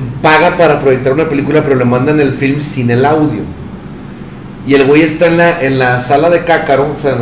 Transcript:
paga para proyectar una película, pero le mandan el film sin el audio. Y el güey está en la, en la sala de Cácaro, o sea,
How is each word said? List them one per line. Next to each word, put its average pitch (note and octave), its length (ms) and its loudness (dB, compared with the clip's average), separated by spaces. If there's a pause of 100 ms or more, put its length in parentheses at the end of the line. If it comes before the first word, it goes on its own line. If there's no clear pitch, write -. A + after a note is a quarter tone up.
(220)
paga D#3+ 340 2
para D3+ 240 2
proyectar C3 340 2
una D#3+ 140 0
película, C#3+ 360 0
pero C#3 120 -4
le B2+ 100 0
mandan C3 340 0
el C#3 140 2
film C#3 280 -2
sin B2+ 300 -2
el B2 140 2
audio. D3 360 0 (1300)
Y C3+ 80 4
el C#3 100 4
güey D3 160 6
está D#3+ 240 2
en E3+ 120 2
la, E3+ 260 2
en C3+ 160 0
la B2 220 0
sala D3 280 2
de E3+ 140 2
Cácaro, D3 520 0
o - 60 -12
sea, C3+ 200 -2